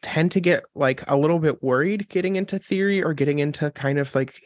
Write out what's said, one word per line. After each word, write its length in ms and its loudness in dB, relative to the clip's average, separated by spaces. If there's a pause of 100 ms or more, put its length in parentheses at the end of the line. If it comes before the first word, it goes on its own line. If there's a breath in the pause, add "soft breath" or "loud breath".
tend 300 0
to 80 0
get, 240 0 (100)
like, 360 -2
a 60 2
little 220 4
bit 240 0
worried 480 0
getting 280 -2
into 200 -4
theory 460 0
or 100 0
getting 260 0
into 320 -2
kind 280 -2
of, 160 -4
like, 300 -2